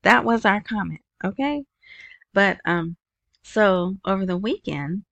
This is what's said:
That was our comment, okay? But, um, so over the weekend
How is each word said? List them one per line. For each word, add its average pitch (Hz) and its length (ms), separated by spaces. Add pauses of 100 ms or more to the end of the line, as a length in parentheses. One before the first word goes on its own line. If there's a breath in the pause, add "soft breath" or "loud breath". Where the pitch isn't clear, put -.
That 233 220
was 233 200
our 202 160
comment, 175 400 (220)
okay? 277 420 (680 loud breath)
But, 196 320
um, 170 320 (440)
so 190 640
over 190 200
the 180 120
weekend 185 760